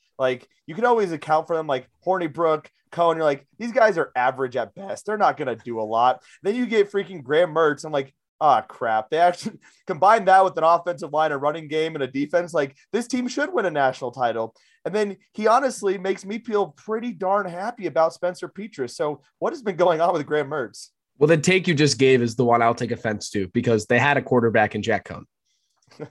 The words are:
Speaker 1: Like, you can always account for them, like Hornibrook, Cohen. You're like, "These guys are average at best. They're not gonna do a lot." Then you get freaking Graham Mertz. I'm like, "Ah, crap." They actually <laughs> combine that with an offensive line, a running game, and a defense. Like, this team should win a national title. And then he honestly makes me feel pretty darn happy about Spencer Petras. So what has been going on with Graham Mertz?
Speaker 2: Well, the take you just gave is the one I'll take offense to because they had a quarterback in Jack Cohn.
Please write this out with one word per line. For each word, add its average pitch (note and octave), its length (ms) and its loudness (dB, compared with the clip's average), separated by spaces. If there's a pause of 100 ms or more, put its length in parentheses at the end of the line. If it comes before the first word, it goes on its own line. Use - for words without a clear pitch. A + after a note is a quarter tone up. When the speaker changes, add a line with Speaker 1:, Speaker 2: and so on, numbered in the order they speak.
(180)
Speaker 1:
Like, C3 280 -2 (200)
you D#3+ 80 -14
can A3 100 -2
always A3+ 280 0
account D#3 340 -2
for E3+ 100 -2
them, D#3 100 -4
like C3 220 -4 (180)
Hornibrook, D#3+ 600 -2 (260)
Cohen. E3 240 2
You're D#3+ 80 -2
like, C#3+ 220 0 (120)
"These A#3 140 -8
guys A3 240 4
are B3 180 -2
average B2+ 420 -2
at A#2 180 -4
best. F#3+ 320 -12
They're G#3+ 100 -4
not E3+ 220 0
gonna C3 180 -4
do A2+ 240 -10
a - 20 -4
lot." A#2 400 0 (200)
Then G3 140 -2
you B3+ 100 -2
get G3+ 260 0
freaking F#3+ 300 -6
Graham D3+ 320 0
Mertz. D#3 320 0
I'm D#3 60 -8
like, C#3 200 -4 (260)
"Ah, C#3 220 4
crap." A2 480 -4
They D3+ 80 -4
actually F3 440 0 (120)
<laughs> - 140 -20
combine F#3+ 400 2
that F#3+ 180 6
with F3 140 -2
an D#3 60 0
offensive E3 500 0
line, D#3 180 0
a C#3+ 60 -4
running D3+ 300 -4
game, D#3 260 -2
and C#3+ 100 -4
a - 20 -2
defense. D3 460 -2
Like, C#3+ 240 -2 (160)
this A#3 140 -4
team B3 200 -4
should D4 280 -4
win A#3 100 0
a F3+ 60 0
national C3+ 400 -2
title. A#2 440 -4 (300)
And E3+ 100 -8
then G3+ 220 -4 (160)
he G#3+ 140 -6
honestly A3 500 0
makes F#3+ 300 -6
me G#3+ 140 -8
feel G#3 320 -2
pretty A3+ 400 -8
darn F#3+ 360 -2
happy F#3+ 380 -8
about D#3+ 260 2
Spencer F3+ 360 -6
Petras. G3 420 -10
So D3+ 320 -6 (160)
what A3 160 -4
has D4 80 -14
been G3 140 -6
going E3+ 260 2
on F3+ 100 2
with D3+ 140 -2
Graham D3+ 240 -2
Mertz? C#3 400 -8 (280)
Speaker 2:
Well, D3 100 6
the E3 80 6
take F3+ 320 2
you E3+ 60 2
just C#3 240 2
gave C3 240 6
is A#2 120 0
the B2 120 2
one A#2 160 4
I'll A#2 120 4
take A#2 180 -6
offense A2 380 -6
to G2 180 -2
because A2+ 380 0
they A#2+ 120 4
had C#3+ 180 4
a B2 60 0
quarterback A2+ 520 2
in G#2+ 80 -4
Jack G#2 220 -2
Cohn. - 220 -14 (840)